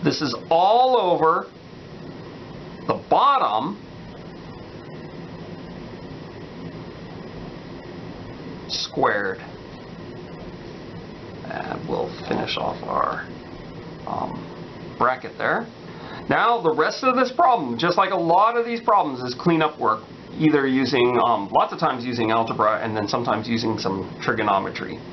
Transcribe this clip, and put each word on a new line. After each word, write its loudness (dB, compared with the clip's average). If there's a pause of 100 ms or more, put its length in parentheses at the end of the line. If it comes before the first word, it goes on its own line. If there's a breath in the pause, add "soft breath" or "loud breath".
This 2
is 0 (160)
all 6
over 4 (1400)
the -2
bottom 4 (4000)
squared. -2 (2000)
And -6
we'll -2 (200)
finish -2
off -2
our, 0 (800)
um, -8
bracket 0
there. 0 (640 loud breath)
Now 4
the 4
rest 0
of 6
this 4
problem, 4
just 4
like 4
a 0
lot 6
of 2
these -2
problems, 4
is -4
cleanup 2
work, 2 (340)
either 6
using, 6
um, 2
lots 4
of -8
times 0
using 0
algebra 4
and -2
then 0
sometimes 0
using 0
some -2 (140)
trigonometry. 0 (140)